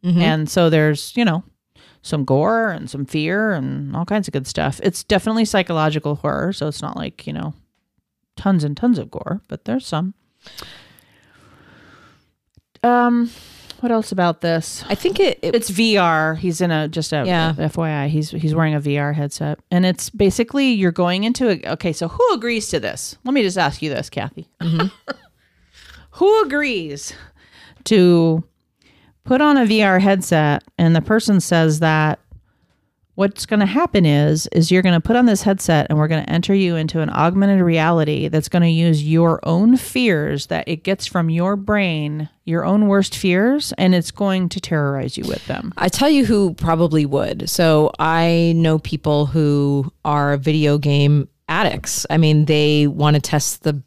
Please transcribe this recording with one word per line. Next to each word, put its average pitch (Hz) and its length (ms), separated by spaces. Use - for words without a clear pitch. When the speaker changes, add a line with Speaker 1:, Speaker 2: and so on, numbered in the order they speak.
Speaker 1:
Mm-hmm. 175 160
Speaker 2:
And 156 300
so 170 180
there's, 151 480
you 240 80
know, 175 200
some 147 240
gore 214 460
and 127 180
some 139 160
fear 190 460
and 139 440
all 170 80
kinds 202 240
of - 40
good 139 140
stuff. 143 380
It's - 180
definitely 220 440
psychological 156 680
horror, 147 360
so 156 160
it's 143 140
not 143 120
like, - 320
you 147 60
know, 165 220
tons 185 280
and 147 120
tons 240 220
of - 120
gore, - 380
but - 160
there's 254 220
some. 175 260
Um, 240 480
what 233 120
else 220 200
about 175 280
this? 165 480
Speaker 1:
I 202 60
think 370 260
it, 339 220
it 190 120
Speaker 2:
It's 226 160
V 214 260
R. 160 380
He's 160 260
in 175 100
a, 156 180
just 160 240
a 143 140
Speaker 1:
Yeah. 165 320
Speaker 2:
F 156 180
Y 156 280
I, 143 40
he's, 151 220
he's 156 240
wearing 160 200
a 147 60
V 143 180
R 143 140
headset. 147 460
And 180 160
it's - 240
basically, 233 600
you're 190 220
going 180 320
into 240 260
a, 160 220
okay, 170 200
so 165 160
who 480 260
agrees 226 340
to 160 120
this? - 440
Let 254 100
me 269 80
just 190 160
ask 151 240
you 156 80
this, 127 200
Kathy. - 380
Speaker 1:
Mm-hmm. 165 260
Speaker 2:
<laughs> - 1000
Who 415 300
agrees 247 680
to 170 580
put 254 160
on 294 160
a 254 100
V 214 160
R 190 160
headset 180 640
and 165 180
the 160 60
person 214 380
says 160 400
that 156 380
what's 196 320
gonna 208 200
happen 208 400
is, 151 420
is 160 220
you're 185 120
gonna 175 180
put 233 160
on 247 100
this 208 160
headset 185 480
and 151 80
we're 151 100
gonna 160 200
enter 175 260
you 180 220
into 160 240
an 151 100
augmented 190 500
reality 160 680
that's 156 200
gonna 175 200
use 165 380
your 165 400
own 208 300
fears 151 680
that 160 220
it 160 160
gets 185 220
from 165 220
your 175 280
brain, 160 720
your 165 200
own 208 240
worst 196 280
fears, 214 600
and 185 180
it's 170 180
going 185 360
to 185 120
terrorize 139 580
you - 80
with - 200
them. - 300
Speaker 1:
I 180 120
tell 277 200
you 277 160
who 202 300
probably 160 520
would. - 440
So 156 480
I 165 580
know 160 220
people 147 480
who 143 640
are 143 320
video 147 420
game 143 500
addicts. - 600
I 156 80
mean, 151 280
they 151 400
wanna 147 340
test - 440
the 147 220